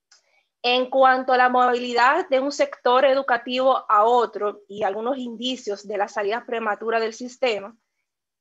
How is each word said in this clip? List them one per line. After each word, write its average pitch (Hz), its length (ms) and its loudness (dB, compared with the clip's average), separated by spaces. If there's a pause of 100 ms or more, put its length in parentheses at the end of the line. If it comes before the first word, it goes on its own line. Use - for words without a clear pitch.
(640)
En 254 280 0
cuanto 262 420 4
a 247 40 4
la 254 120 4
movilidad 247 800 0
de 262 120 2
un 285 100 -2
sector 269 540 0
educativo 262 840 0
a 208 160 4
otro 220 640 0
y 208 140 -8
algunos 220 360 -4
indicios 240 680 -8
de 208 100 -8
la 202 120 -2
salida 208 360 -4
prematura 226 540 -4
del 220 140 -2
sistema, 226 640 -6 (640)